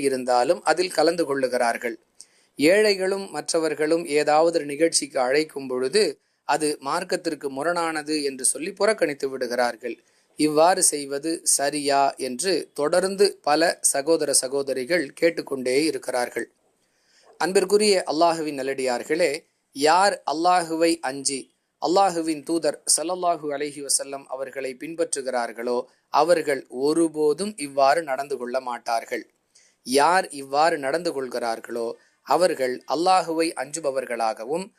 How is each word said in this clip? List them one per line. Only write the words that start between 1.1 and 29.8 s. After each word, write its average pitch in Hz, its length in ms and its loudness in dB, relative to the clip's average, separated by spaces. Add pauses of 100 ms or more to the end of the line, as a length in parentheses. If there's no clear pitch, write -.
கொள்ளுகிறார்கள். 123 720 -2 (640)
ஏழைகளும் 196 720 2
மற்றவர்களும் 156 760 -2
ஏதாவது 151 520 4
ஒரு 147 80 -2
நிகழ்ச்சிக்கு 143 540 0
அழைக்கும் 135 480 0
பொழுது, 135 520 0 (280)
அது 151 320 0
மார்க்கத்திற்கு 165 680 -4
முரணானது 156 760 -4
என்று 135 220 -4
சொல்லி 156 280 -4
புறக்கணித்து 180 560 -2
விடுகிறார்கள். 120 680 -4 (420)
இவ்வாறு 160 440 4
செய்வது 147 600 -2
சரியா 139 720 2
என்று 131 580 -4
தொடர்ந்து 185 680 2
பல 156 400 2
சகோதர 147 520 0
சகோதரிகள் 135 760 0
கேட்டுக்கொண்டே 147 760 0
இருக்கிறார்கள். 123 680 -4 (880)
அன்பிற்குரிய 190 680 2
அல்லாஹுவின் 160 520 2
நல்லடியார்களே, 135 720 -2 (440)
யார் 175 560 4
அல்லாஹுவை 165 680 2
அஞ்சி 135 400 -4 (420)
அல்லாஹுவின் 165 600 0
தூதர் 160 420 -2
ஸல்லல்லாஹு 170 640 -2
அலைஹி 143 320 -8
வஸல்லம் 139 440 -4
அவர்களை 131 540 -10
பின்பற்றுகிறார்களோ, 123 1040 -4 (260)
அவர்கள் 151 600 2
ஒருபோதும் 151 880 0
இவ்வாறு 139 460 2
நடந்து 139 340 -4
கொள்ள 123 220 -4
மாட்டார்கள். 117 640 -6 (600)